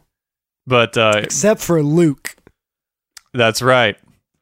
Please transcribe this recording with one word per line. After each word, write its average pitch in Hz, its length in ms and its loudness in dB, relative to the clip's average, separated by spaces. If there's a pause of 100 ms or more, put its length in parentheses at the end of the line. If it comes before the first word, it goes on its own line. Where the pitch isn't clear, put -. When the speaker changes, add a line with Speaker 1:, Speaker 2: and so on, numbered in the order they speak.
(680)
Speaker 1:
But, 120 300 0
uh, 110 260 2
Speaker 2:
Except 202 380 -2
for 165 220 -2
Luke. 151 520 -2 (960)
Speaker 1:
That's 113 300 0
right. 123 340 0 (460)